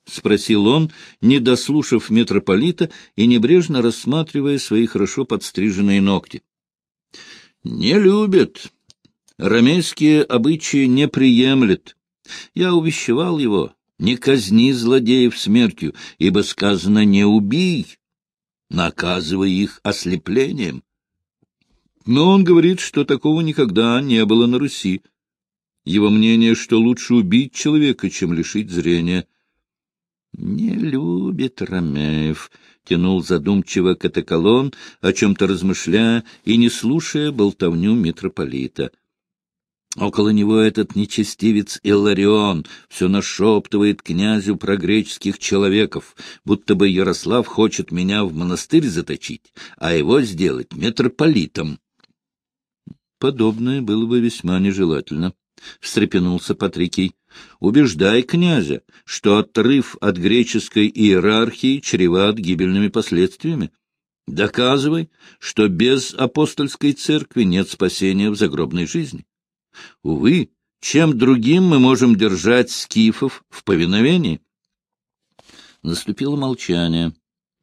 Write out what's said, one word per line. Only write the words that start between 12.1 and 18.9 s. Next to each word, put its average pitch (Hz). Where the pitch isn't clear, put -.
Я 180
увещевал 160
его: 104
не 120
казни 120
злодеев 123
смертью, 98
ибо 95
сказано: 101
не 101
убий, 110
наказывай 90